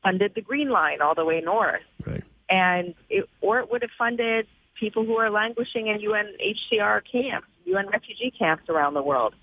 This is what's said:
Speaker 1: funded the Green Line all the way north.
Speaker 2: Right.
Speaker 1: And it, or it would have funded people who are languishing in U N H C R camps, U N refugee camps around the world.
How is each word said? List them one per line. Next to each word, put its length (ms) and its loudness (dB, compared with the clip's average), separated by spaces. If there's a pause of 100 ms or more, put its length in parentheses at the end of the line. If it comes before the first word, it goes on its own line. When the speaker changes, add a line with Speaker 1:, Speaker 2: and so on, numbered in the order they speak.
Speaker 1:
funded 320 2
the 80 -6
Green 260 -2
Line 320 0
all 140 4
the 100 0
way 160 0
north. 420 0 (240)
Speaker 2:
Right. 160 -8 (260)
Speaker 1:
And 460 2 (140)
it, 200 -2 (120)
or 180 2
it 120 -4
would 120 -2
have 160 -6
funded 480 0 (320)
people 260 -2
who 120 0
are 140 2
languishing 580 -2
in 120 0
U 140 -2
N 240 -2
H 200 -4 (120)
C 80 4
R 220 2
camps, 480 -4 (160)
U 120 0
N 120 -2
refugee 500 -4
camps 300 0
around 260 2
the 80 0
world. 400 2